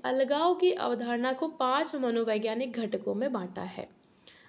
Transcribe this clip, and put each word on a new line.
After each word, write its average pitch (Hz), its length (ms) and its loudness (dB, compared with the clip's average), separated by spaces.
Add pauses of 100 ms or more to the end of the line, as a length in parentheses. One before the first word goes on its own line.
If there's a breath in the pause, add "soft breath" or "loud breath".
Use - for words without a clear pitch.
अलगाव 277 500 2
की 359 180 4
अवधारणा 240 600 0
को 311 160 -2
पांच 302 460 0
मनोवैज्ञानिक 233 800 0
घटकों 208 420 -2
में 254 180 0
बांटा 185 300 -6
है? - 260 -10 (600 loud breath)